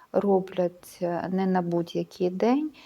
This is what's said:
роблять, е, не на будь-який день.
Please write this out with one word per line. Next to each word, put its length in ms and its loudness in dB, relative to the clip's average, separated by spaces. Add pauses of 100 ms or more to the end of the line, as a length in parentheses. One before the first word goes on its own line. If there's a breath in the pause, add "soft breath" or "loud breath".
(120)
роблять, 920 0
е, 300 -4
не 140 0
на 160 2
будь-який 680 -2
день. 420 0 (140 loud breath)